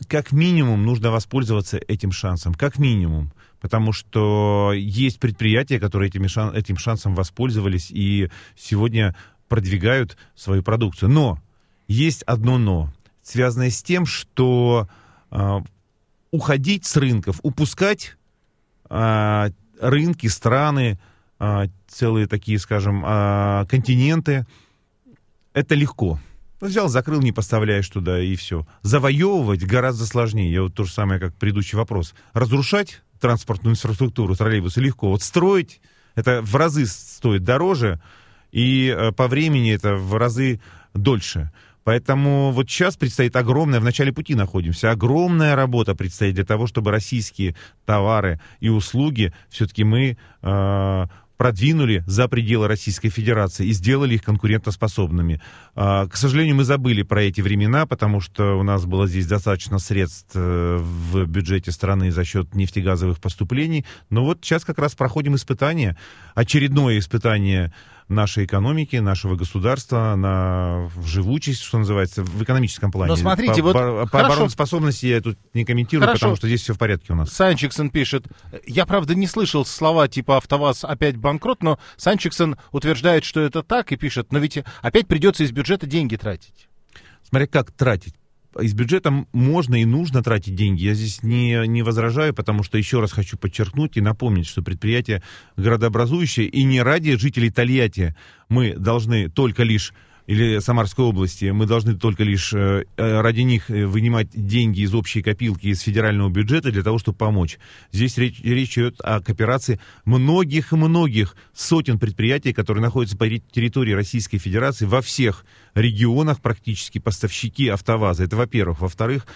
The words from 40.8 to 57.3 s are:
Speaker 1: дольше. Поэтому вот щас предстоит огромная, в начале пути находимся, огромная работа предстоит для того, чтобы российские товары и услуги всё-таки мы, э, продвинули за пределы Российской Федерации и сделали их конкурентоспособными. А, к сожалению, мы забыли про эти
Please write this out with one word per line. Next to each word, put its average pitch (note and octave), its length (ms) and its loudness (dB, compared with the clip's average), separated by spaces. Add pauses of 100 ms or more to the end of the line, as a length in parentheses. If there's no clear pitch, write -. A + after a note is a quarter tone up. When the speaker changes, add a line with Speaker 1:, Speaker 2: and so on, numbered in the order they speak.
Speaker 1:
дольше. G2 580 -2 (320)
Поэтому C#3 680 2
вот C3 180 -2
щас F3+ 260 0
предстоит B2 400 0
огромная, B2+ 440 2
в A2 40 0
начале B2+ 300 0
пути B2+ 220 -4
находимся, F#2+ 560 0
огромная D3+ 640 2
работа A#2+ 400 2
предстоит F#2+ 400 -2
для F#2+ 100 -2
того, A2 220 0
чтобы G#2 240 -2
российские G#2 640 -2 (300)
товары G2+ 540 2 (200)
и A2+ 100 0
услуги A2+ 640 0 (160)
всё-таки - 340 -2
мы, A#2+ 340 2 (260)
э, G2 640 0 (300)
продвинули A#2+ 720 2
за G2 220 2
пределы A2+ 400 0
Российской G#2 420 -2
Федерации G#2+ 580 -2
и A2+ 60 2
сделали B2 420 2
их G#2+ 80 -2
конкурентоспособными. G2 1160 0 (340)
А, G2 320 0
к F2 80 -10
сожалению, C#3 400 2
мы C3+ 80 4
забыли B2+ 380 0
про G#2 220 0
эти G2 180 0